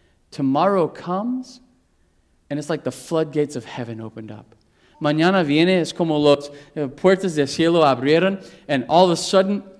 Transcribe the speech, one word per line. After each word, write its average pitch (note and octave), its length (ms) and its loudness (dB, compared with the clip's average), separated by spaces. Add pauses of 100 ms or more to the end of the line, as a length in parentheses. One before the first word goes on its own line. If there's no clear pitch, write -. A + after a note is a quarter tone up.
(300)
Tomorrow D3+ 580 0
comes, A#3 720 -8 (880)
and C#3+ 100 -6
it's D3 120 -8
like D#3 140 -6
the B2+ 80 -6
floodgates D3+ 600 -4
of A#2+ 120 -10
heaven A#2 340 -10
opened A2 300 -14
up. G#2+ 240 -20 (460)
Mañana D#3 460 2
viene, E3+ 340 2
es D#3 120 -4
como D3+ 260 -2
las, C#3+ 320 4 (240)
eh, D3 140 -6
puertas F#3 480 0
del C#3+ 100 0
cielo E3 360 2
abrieron, D3+ 640 2 (220)
and C3 220 -2
all E3+ 160 6
of F3+ 80 2
a E3 40 0
sudden, G3 460 0 (180)